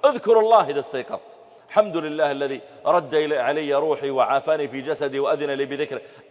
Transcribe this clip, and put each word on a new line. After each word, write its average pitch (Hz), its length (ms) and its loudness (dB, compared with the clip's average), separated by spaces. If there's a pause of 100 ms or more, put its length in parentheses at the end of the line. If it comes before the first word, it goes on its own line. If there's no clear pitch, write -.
اذكر 233 340 4
الله 214 300 6
إذا 143 100 -2
استيقظت، 127 420 -8 (460)
"الحمد 208 300 0
لله 156 340 -2
الذي 139 300 -6 (240)
رد 156 300 0
إلي، 151 240 0
علي 143 340 -2
روحي 143 360 0
وعافاني 139 580 0
في 131 140 -8
جسدي 139 380 -4
وأذن 143 320 -2
لي 139 140 -2
بذكره". 139 360 -6 (300)